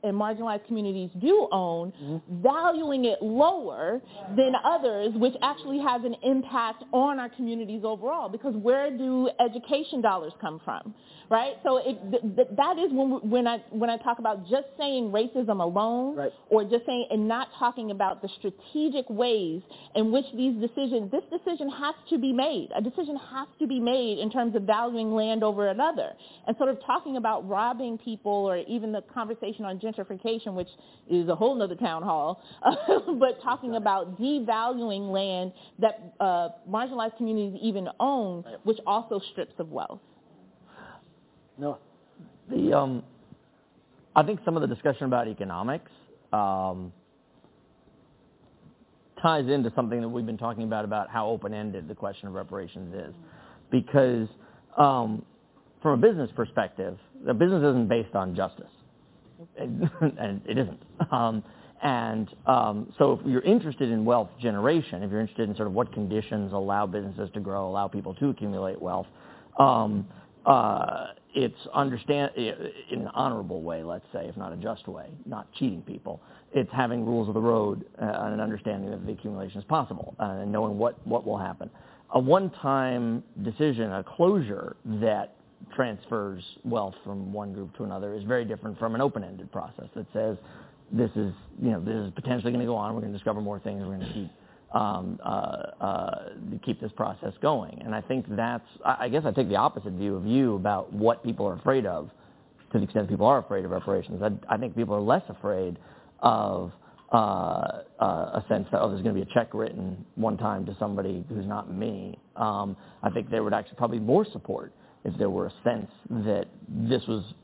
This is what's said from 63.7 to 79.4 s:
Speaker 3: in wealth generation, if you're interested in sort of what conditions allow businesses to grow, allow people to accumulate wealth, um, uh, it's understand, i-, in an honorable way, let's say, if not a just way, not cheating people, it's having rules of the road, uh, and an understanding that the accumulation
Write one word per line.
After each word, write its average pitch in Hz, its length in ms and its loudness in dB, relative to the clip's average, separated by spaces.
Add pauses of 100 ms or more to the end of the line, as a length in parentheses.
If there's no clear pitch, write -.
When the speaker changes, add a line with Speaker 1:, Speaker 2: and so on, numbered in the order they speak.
Speaker 3:
in 110 160 2
wealth 110 240 4 (120)
generation, 113 640 2
if 98 80 -4
you're 107 100 0
interested 110 280 -2
in 101 60 -4
sort 107 120 -2
of 92 60 -2
what 101 200 0
conditions 104 600 -2
allow 101 320 0
businesses 98 480 -6
to 110 60 -8
grow, 98 280 -4
allow 98 200 -2
people 95 280 -6
to 139 140 0
accumulate 98 520 -4
wealth, 90 260 -4 (520)
um, 110 480 6 (380)
uh, 117 640 4 (260)
it's 123 240 0 (160)
understand, 139 640 0
i-, 113 160 -2 (380)
in - 100 -4
an - 120 -6
honorable 110 480 -2
way, 82 220 -6
let's 85 300 -8
say, - 140 -6
if - 100 -12
not 92 160 -8
a - 20 -10
just - 320 -8
way, - 200 -12 (180)
not - 280 -12
cheating 98 280 -2
people, - 400 -12 (320)
it's 131 180 0
having 120 340 0
rules 113 220 2
of 107 60 -2
the 110 80 2
road, 110 420 4 (180)
uh, 113 40 -2
and 107 300 -2
an 107 40 -4
understanding 104 520 -4
that 95 140 -8
the 104 60 -6
accumulation 98 480 -8